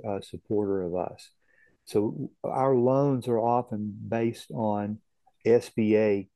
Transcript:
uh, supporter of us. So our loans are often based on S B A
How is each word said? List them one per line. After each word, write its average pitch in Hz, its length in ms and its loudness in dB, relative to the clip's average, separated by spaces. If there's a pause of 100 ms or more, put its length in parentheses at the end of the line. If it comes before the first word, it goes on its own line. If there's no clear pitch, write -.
uh, 98 140 -4
supporter 98 640 -2
of 87 120 -4
us. - 340 -6 (560)
So 110 440 -2 (140)
our 135 320 0
loans 131 520 2
are 117 120 0
often 113 580 -2 (100)
based 117 440 -4
on 107 480 -2 (460)
S 117 240 4
B 107 280 2
A 101 380 2